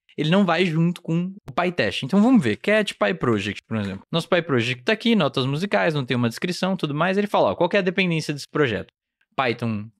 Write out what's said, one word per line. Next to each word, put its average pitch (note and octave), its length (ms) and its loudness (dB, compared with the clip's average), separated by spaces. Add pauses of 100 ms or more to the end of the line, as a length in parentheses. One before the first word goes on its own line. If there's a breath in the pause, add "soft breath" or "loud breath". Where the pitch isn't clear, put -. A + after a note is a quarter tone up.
(160)
ele D3+ 140 0
não G3+ 140 4
vai F3 220 2
junto E3 340 0
com F3 320 -4 (160)
o - 40 -14
PyTest. F3 500 -2
Então, F#3+ 180 2
vamos A#3 220 6
ver. G#2+ 140 0
Cat G#3 380 0
PyProject, A#2 720 -2
por A2+ 100 -6
exemplo. G2 340 -6
Nosso E3 180 -4
PyProject B2+ 540 0
tá A3 100 0
aqui, A3+ 220 2
notas C#3 320 0
musicais, F3 480 0
não C#3+ 100 -2
tem B2+ 120 -2
uma A#2+ 120 2
descrição, F3+ 480 -4
tudo D3 180 -4
mais. F3+ 220 0
Ele G#3 120 0
fala: D#3 220 2
ó, F#2 40 0
qual E3+ 140 0
que G#3 80 0
é - 20 4
a G3 40 2
dependência F3 520 0
desse C#3 140 -12
projeto? A2+ 400 0 (460)
Python A#2 540 -2 (120)